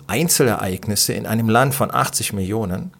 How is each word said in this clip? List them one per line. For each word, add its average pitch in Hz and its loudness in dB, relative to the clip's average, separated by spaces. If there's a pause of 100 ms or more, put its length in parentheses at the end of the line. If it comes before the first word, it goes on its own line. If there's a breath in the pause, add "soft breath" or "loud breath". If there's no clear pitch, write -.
Einzelereignisse 107 0
in - -6
einem 113 0
Land 131 4
von 120 -2
achtzig - -2
Millionen, 98 -4